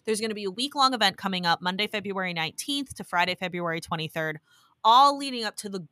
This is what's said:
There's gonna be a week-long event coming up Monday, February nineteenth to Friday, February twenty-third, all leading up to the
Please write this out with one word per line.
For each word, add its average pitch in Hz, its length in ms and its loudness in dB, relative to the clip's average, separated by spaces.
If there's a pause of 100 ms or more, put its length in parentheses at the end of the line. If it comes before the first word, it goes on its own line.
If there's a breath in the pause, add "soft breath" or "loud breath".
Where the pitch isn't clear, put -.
There's 214 160 0
gonna 220 120 -4
be 208 100 -8
a 190 60 -2
week-long 262 440 2
event 208 240 2
coming 185 260 -2
up 170 160 2
Monday, 190 280 -2
February 190 440 -4
nineteenth 262 640 -6
to 208 100 -12
Friday, 180 300 0
February 175 480 -4
twenty-third, 160 580 -6 (460 soft breath)
all 269 300 8
leading 262 280 -6
up 208 120 -6
to 208 140 -10
the 190 100 -6 (120)